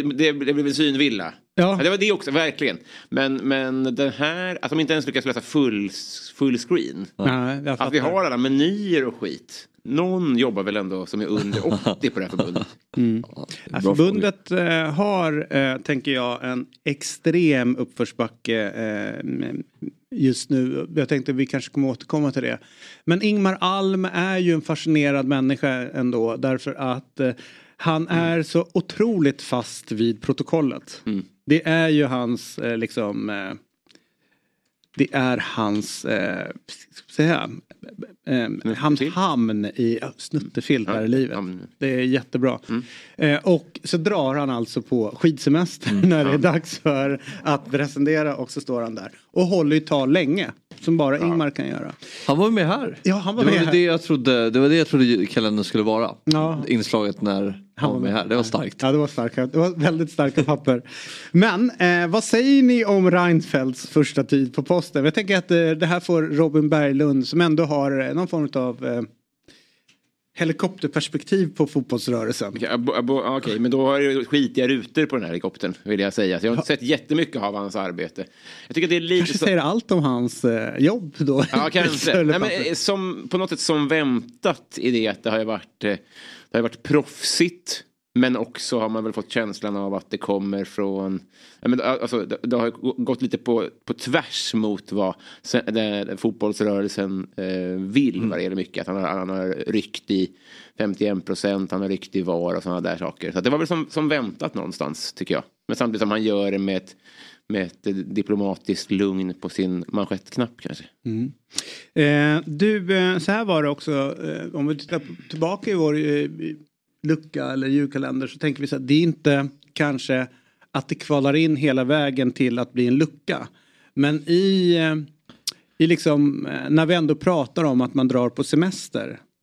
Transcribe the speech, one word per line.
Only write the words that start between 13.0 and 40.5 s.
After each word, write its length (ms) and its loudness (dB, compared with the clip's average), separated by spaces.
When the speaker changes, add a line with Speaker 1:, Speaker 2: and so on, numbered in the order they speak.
Speaker 3:
Ja, 100 -12
Speaker 2:
Ja, 160 -6
Speaker 3:
bra 140 4
Speaker 2:
förbundet, 540 2
Speaker 3:
fråga. 380 0
Speaker 2:
eh, 60 -2
har, 640 0
eh, 220 0
tänker 340 -2
jag, 320 -2
en 220 -6
extrem 920 0
uppförsbacke, 840 -4
eh, 500 -6
m-, 420 -6
just 400 0
nu. 360 0
Jag 120 0
tänkte 240 0
vi 140 0
kanske 260 -6
kommer 160 0
återkomma 440 -2
till 100 -4
det. 160 -4
Men 180 2
Ingmar 380 2
Alm 520 0
är 260 0
ju 140 4
en 100 0
fascinerad 640 2
människa 440 2
ändå, 680 -2
därför 380 -2
att, 460 -6
eh, 100 2
han 300 0
Speaker 1:
Mm. 160 0
Speaker 2:
är 180 0
så 300 0
otroligt 720 0
fast 500 -6
vid 300 0
protokollet. 840 -2
Speaker 1:
Mm. 180 -2
Speaker 2:
Det 200 4
är 200 2
ju 160 4
hans, 540 -4
eh, 200 -2
liksom, 520 -4
eh, 220 -8
det 180 2
är 280 0
hans, 600 -4
eh, 420 -4
ska 140 -20
jag 80 -20
säga, 360 2
eh, 500 -2
hans 220 2
Speaker 1:
Snuttefilt. 160 -2
Speaker 2:
hamn 500 0
i, 360 0
ja, 160 -10
snuttefilt 720 -2